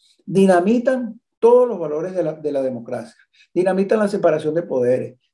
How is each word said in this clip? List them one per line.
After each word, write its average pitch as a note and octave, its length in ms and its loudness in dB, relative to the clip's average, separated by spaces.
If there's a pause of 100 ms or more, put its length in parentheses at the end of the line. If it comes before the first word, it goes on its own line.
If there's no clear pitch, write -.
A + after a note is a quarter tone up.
(240)
dinamitan G3+ 920 2 (240)
todos B3 240 6
los A3 100 -4
valores E3 380 -6
de F3+ 80 -2
la, D#3 120 -4
de D3+ 180 -6
la C3+ 100 -2
democracia, A#2+ 540 -8 (360)
dinamitan F#3+ 460 0
la G#3 80 0
separación D#3+ 480 0
de E3+ 80 -2
poderes, B2 540 -2 (180)